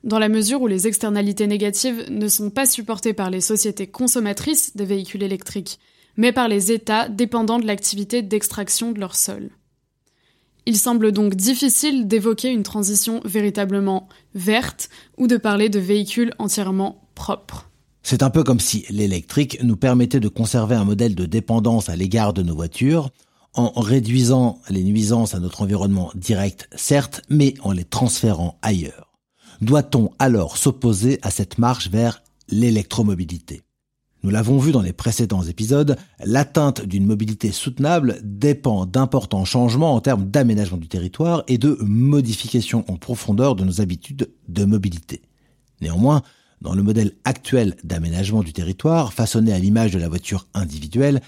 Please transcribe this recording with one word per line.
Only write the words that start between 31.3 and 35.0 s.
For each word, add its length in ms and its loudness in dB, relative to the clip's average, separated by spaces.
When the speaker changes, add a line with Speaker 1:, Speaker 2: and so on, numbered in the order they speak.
Speaker 2:
cette 260 -4
marche 320 0
vers 320 0
l'électromobilité ? 1120 -2
Nous 80 -2
l'avons 280 2
vu 120 4
dans 120 4
les 100 -2
précédents 500 -2